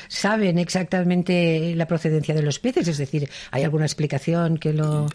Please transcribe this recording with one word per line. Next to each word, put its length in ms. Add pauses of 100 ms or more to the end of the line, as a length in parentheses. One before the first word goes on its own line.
saben 500
exactamente 1160
la 100
procedencia 480
de 80
los 160
peces? 300
Es 100
decir, 300 (220)
¿hay 140
alguna 200
explicación 720
que 140
lo 420